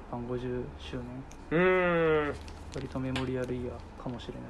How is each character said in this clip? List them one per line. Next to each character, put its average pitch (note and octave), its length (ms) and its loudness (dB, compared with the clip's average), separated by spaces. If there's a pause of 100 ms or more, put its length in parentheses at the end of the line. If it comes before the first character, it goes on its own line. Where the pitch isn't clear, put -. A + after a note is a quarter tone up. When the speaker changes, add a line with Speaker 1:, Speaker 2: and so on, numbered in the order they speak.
(100)
Speaker 1:
版 A#2+ 160 -4
五 B2 100 -2
十 B2 260 -2 (160)
周 - 200 -8 (520)
年。 D#3 80 6
Speaker 2:
う F3+ 40 8
ー E3+ 680 6
ん。 - 40 -4 (400)
Speaker 1:
割 C3+ 140 -4
と C3+ 100 -4
メ C3 140 0
モ C3 120 0
リ B2+ 140 0
ア B2+ 40 2
ル B2 120 0
イ B2 100 -2
ヤ A#2+ 80 -4 (280)
ー - 20 -12
か C3+ 80 -4
も A#2+ 100 -6
し - 80 -8
れ A#2+ 60 -8 (160)